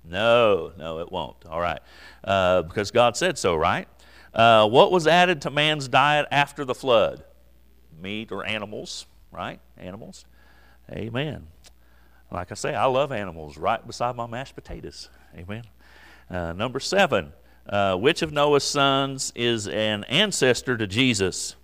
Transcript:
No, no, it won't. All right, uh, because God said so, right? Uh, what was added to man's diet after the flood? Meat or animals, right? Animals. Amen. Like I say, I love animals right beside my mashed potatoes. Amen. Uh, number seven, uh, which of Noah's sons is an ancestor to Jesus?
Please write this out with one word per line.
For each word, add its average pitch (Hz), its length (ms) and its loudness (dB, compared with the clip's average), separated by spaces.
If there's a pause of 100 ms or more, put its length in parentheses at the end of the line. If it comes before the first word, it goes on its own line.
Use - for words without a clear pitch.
No, 101 720 2
no, 80 220 -10
it 87 120 -10
won't. 82 380 -12
All 80 120 -6
right, 85 200 -4 (440)
uh, 92 380 4
because 95 280 -6
God 117 260 4
said 170 220 -2
so, 87 180 0
right? 90 320 -2 (460)
Uh, 110 340 6
what 139 240 6
was 170 140 2
added 175 360 4
to 156 80 -6
man's 147 380 -2
diet 143 420 4
after 143 360 -2
the 123 80 -2
flood? 92 500 2 (800)
Meat 107 280 -8
or 98 140 -8
animals, 107 600 -8 (260)
right? 90 280 -10 (180)
Animals. 95 480 -16 (640)
Amen. 117 560 -8 (840)
Like 90 220 -10
I - 20 -10
say, 147 200 -6
I 110 100 0
love 135 280 0
animals 82 440 -10
right 98 300 -2
beside 120 300 -6
my 117 100 -8
mashed 120 300 -12
potatoes. - 520 -16 (280)
Amen. 104 280 -12 (640)
Uh, 85 220 -6
number 120 260 -6
seven, 127 540 0 (360)
uh, 98 280 2
which 135 260 2
of 156 100 -6
Noah's 147 320 2
sons 139 720 0
is 117 340 -2
an 104 360 -2
ancestor 131 720 0
to 110 100 -2
Jesus? 98 760 0